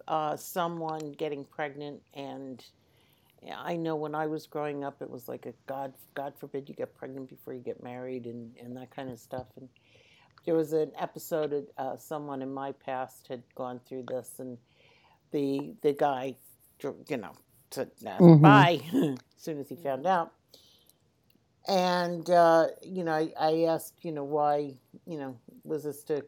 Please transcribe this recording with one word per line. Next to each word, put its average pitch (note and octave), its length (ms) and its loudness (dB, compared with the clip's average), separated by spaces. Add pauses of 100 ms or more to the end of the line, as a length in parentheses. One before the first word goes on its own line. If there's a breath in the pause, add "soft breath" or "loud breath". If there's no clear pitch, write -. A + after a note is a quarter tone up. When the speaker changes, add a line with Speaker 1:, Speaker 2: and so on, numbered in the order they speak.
Speaker 1:
uh, D3+ 300 -2
someone D#3+ 760 -4
getting C#3+ 320 -6
pregnant, C#3+ 560 -10 (120)
and, C3+ 500 -12 (760 soft breath)
yeah, - 200 -14
I E3+ 160 -6
know D#3+ 180 -4
when D3+ 200 -6
I D#3 120 -2
was D#3 200 -6
growing D3 360 -6
up, C#3 180 -10
it B2+ 80 -12
was B2+ 200 -14
like B2 160 -12
a B2 80 -12 (140)
God, C3+ 260 -8 (220)
God C#3 220 -8
forbid C#3 320 -10
you D3 60 -14
get - 200 -8
pregnant C3+ 340 -12
before C3+ 240 -16
you B2+ 80 -12
get A#2+ 220 -10
married B2+ 420 -10
and, A#2 320 -12
and B2 200 -14
that B2+ 180 -16
kind C3 160 -10
of A#2 80 -14
stuff. B2+ 280 -10 (100)
And C3+ 120 -20 (760 soft breath)
there E3+ 100 2
was D#3 180 0
an D#3 240 2
episode D#3 560 -4
of, C#3+ 140 -4 (100)
uh, C3 200 -6
someone D3 440 -8
in C3+ 120 -6
my C#3 200 -6
past C3 540 -10
had B2 160 -12 (120)
gone B2+ 300 -8
through C3 220 -10
this, B2+ 320 -8
and B2+ 180 -10 (760 soft breath)
the, C#3+ 500 -2
the D3 120 4
guy, C#3 420 0 (440)
dr-, C3 160 -6 (140)
you C#3+ 80 -2
know, F2+ 160 -10 (380)
said, C3+ 200 -6 (100)
"Nah, G#2 180 -8
Speaker 2:
Mm-hmm. E3 220 12
Speaker 1:
bye," E3+ 460 10
<laughs> E3+ 60 -8
as C3+ 260 0 (180)
soon D#3 220 -8
as C3+ 100 -10
he C3+ 60 -10
found C3+ 320 -6
out. F3+ 260 0 (1300 soft breath)
And, F3+ 600 2
uh, E3 380 10 (140)
you F#3 240 -6
know, D#3+ 80 0
I, D#3 260 0
I D#3+ 240 4
asked, E3 400 -2
you E3+ 80 -6
know, D3 140 -6
why, D3 480 2 (320)
you E3 120 -10
know, C3+ 200 -8 (260)
was D3+ 220 -6
this C#3+ 200 -8
to C#3+ 220 -4